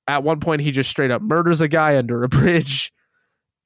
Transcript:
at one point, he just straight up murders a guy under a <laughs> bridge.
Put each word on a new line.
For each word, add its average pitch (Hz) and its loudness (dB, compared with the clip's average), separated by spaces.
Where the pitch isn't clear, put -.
at 139 -2
one 151 0
point, 156 -2
he 147 -2
just 135 -2
straight 135 0
up 120 0
murders 160 0
a 160 2
guy 156 2
under 120 -2
a 127 0
<laughs> - -
bridge. 143 0